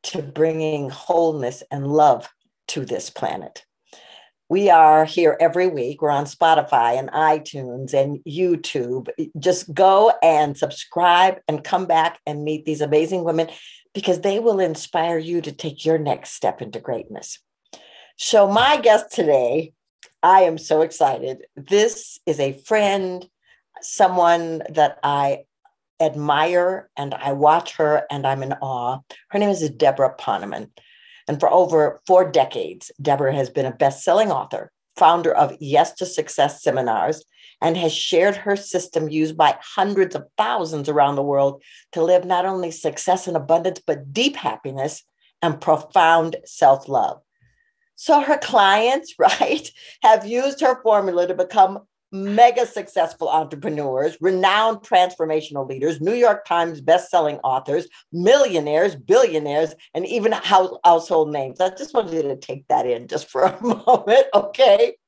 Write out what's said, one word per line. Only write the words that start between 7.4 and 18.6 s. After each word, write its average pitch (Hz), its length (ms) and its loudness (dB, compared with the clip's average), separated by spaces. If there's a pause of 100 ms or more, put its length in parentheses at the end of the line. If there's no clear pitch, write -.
and 139 340 0
YouTube. 147 800 -4 (300)
Just 180 340 -2
go 190 400 4 (100)
and 151 360 2
subscribe 175 800 0 (100)
and 151 160 -6
come 185 220 -4
back 165 400 0
and 147 180 -8
meet 156 220 -6
these 151 160 -4
amazing 160 420 0
women, 165 240 -2 (460)
because 190 260 -2
they 202 200 -2
will 220 200 2
inspire 170 560 -2
you 165 240 -4
to 156 120 -12
take 151 340 -10
your 160 100 2
next 147 360 -6
step - 280 -6
into 110 200 -12
greatness. - 580 -12 (800)
So 202 280 4
my 247 300 2